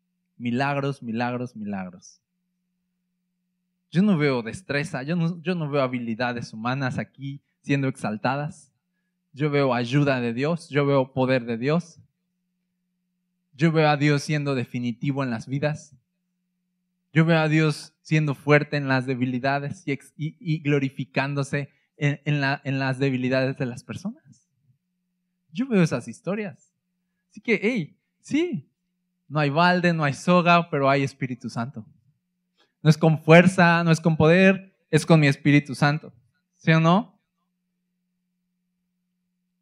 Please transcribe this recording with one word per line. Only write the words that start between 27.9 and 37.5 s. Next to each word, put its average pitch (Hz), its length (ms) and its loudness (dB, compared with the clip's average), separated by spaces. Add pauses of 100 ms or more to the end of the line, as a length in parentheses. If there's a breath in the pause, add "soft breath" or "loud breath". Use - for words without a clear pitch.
sí, 285 500 -4 (580)
no 143 100 -4
hay 147 120 0
balde, 175 420 2
no 160 100 -2
hay 139 120 0
soga, 175 560 2
pero 139 180 0
hay 139 140 2
Espíritu 127 480 -8
Santo. 117 340 -8 (1000)
No 151 80 4
es 156 80 4
con 160 240 2
fuerza, 170 640 6
no 165 80 4
es 160 80 2
con 160 160 2
poder, 190 600 4 (140)
es 156 160 0
con 160 140 6
mi 147 80 6
Espíritu 143 460 2
Santo. 147 380 -2 (440)
¿Sí - 160 0
o 160 80 4
no? 180 400 0 (2500)